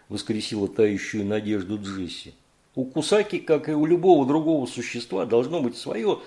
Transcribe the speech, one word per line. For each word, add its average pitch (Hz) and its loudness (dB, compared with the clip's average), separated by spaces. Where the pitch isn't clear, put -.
воскресила 104 -4
тающую 104 0
надежду 104 -4
Джесси. 95 -10
«У 135 -4
Кусаки, 180 0
как 151 0
и - -2
у 151 2
любого 170 6
другого 151 2
существа, 120 -6
должно 135 2
быть 120 -4
своё 202 -4